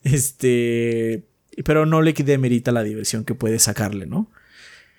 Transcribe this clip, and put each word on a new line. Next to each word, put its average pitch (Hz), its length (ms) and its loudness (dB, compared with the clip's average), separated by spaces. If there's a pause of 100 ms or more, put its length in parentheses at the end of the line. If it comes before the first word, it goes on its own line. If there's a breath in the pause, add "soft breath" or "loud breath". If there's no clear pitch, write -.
Este... 117 1200 0 (420)
Pero 156 220 2
no 160 160 4
le 160 100 4
demerita 131 600 0
la 117 100 0
diversión 107 420 -4
que 120 100 -4
puede 113 260 -2
sacarle, 101 460 -2
¿no? 175 220 -4 (720 soft breath)